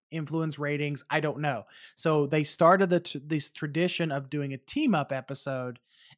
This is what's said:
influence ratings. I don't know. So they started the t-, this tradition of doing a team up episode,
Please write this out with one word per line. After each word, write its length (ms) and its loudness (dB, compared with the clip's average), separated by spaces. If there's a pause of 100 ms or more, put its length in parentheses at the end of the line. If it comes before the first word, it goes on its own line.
(120)
influence 480 -4
ratings. 500 -2
I 120 0
don't 180 -2
know. 240 -2 (320)
So 320 2
they 160 2
started 460 6
the 100 4
t-, 260 -6
this 240 -2
tradition 640 -2
of 180 -4
doing 240 -4
a 40 -8
team 360 0
up 200 0
episode, 680 -6 (380)